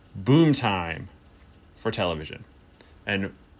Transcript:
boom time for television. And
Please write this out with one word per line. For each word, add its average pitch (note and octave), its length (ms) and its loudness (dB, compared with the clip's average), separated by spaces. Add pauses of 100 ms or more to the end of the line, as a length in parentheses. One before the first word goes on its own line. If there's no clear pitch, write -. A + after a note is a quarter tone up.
(140)
boom C#3+ 380 4
time F#2 560 -2 (680)
for - 160 -6
television. F2 540 -4 (640)
And G2 260 -4 (280)